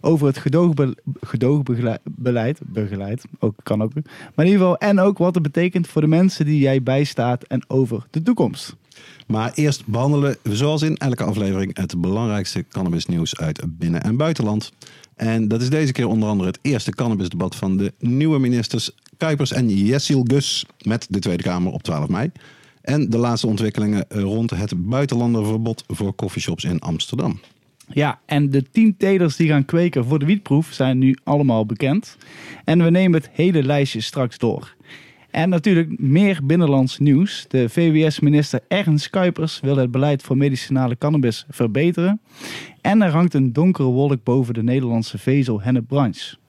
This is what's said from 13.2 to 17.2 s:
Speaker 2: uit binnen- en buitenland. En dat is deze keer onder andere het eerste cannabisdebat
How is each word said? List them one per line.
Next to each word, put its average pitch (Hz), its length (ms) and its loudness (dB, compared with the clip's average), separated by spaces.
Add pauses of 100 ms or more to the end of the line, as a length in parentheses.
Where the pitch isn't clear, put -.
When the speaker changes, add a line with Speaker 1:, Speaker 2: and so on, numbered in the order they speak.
Speaker 2:
uit 78 320 -6
binnen- 85 340 -4
en 110 140 -2
buitenland. 120 560 -2 (420)
En 113 340 -2
dat 117 140 0
is 127 80 -2
deze 151 220 0
keer 120 160 -2
onder 110 200 0
andere 95 200 0
het 92 140 -6
eerste 127 280 -2
cannabisdebat 95 680 -4